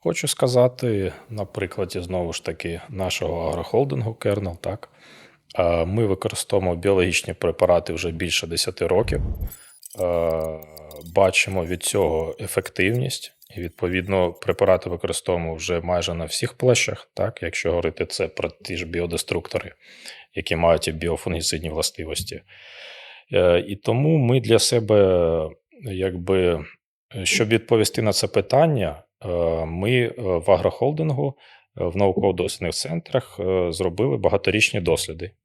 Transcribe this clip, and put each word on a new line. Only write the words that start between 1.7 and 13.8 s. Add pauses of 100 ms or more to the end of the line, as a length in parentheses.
знову
ж
таки,
нашого
агрохолдингу
Kernel,
так. (640)
Е,
ми
використовуємо
біологічні
препарати
вже
більше
десяти
років. (760)
Е, (560)
бачимо
від
цього
ефективність. (240)
І,
відповідно,